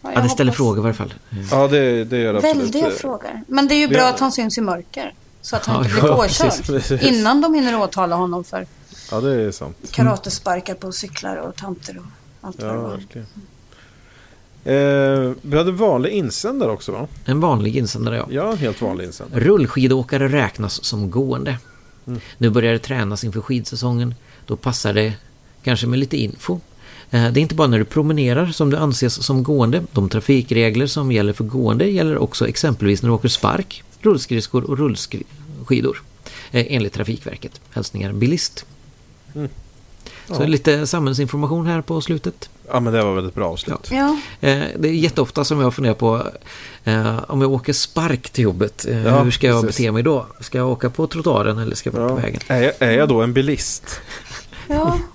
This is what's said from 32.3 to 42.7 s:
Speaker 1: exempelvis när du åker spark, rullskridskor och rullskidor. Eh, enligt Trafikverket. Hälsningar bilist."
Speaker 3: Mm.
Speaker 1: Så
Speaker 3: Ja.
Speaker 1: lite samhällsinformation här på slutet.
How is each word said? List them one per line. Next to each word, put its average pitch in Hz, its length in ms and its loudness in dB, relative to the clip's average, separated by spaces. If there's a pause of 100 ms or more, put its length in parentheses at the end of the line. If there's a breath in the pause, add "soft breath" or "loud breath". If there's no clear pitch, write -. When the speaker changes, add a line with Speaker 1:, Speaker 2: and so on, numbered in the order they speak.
Speaker 1:
exempelvis 107 540 2
när 117 80 2
du 117 60 4
åker 117 140 0
spark, - 540 -2 (180)
rullskridskor 127 600 2
och 139 140 -4
rullskidor. - 1200 -4 (500 loud breath)
Eh, 123 180 2
enligt 110 240 -2
Trafikverket. - 680 -8 (100)
Hälsningar 101 420 -6
bilist." 123 520 -2 (680)
Speaker 3:
Mm. 147 140 -6 (800 loud breath)
Speaker 1:
Så 175 160 -8
Speaker 3:
Ja. 147 40 2
Speaker 1:
lite 151 400 2
samhällsinformation 147 800 0
här 165 160 0
på 160 200 -4
slutet. - 480 -6 (220)